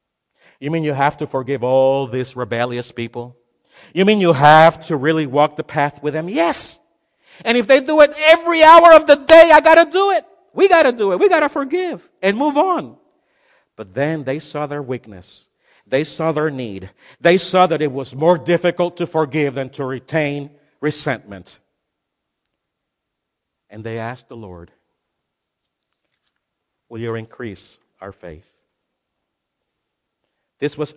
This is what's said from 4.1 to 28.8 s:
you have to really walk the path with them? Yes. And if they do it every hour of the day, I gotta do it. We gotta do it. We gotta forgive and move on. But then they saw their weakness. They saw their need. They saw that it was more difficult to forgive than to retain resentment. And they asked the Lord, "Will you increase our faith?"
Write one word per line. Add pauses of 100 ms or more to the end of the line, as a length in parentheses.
you
have
to
really
walk
the
path
with
them?
Yes. (680)
And
if
they
do
it
every
hour
of
the
day,
I
gotta
do
it. (280)
We
gotta
do
it.
We
gotta
forgive (140)
and
move
on. (760)
But
then
they
saw
their
weakness. (400)
They
saw
their
need. (280)
They
saw
that
it
was
more
difficult
to
forgive
than
to
retain (320)
resentment. (2000)
And
they
asked
the
Lord, (2250)
"Will
you
increase (240)
our
faith?" (2000)